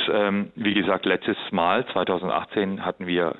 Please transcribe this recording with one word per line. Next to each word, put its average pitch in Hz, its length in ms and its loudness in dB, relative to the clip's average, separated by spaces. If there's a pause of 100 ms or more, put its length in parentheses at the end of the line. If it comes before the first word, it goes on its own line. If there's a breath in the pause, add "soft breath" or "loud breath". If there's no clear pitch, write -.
(120)
ähm, 101 420 2
wie 104 200 0
gesagt, 95 320 2
letztes 92 300 0 (120)
Mal, 95 380 2
zweitausendachtzehn, 92 1000 -2
hatten 90 220 -6
wir 87 320 0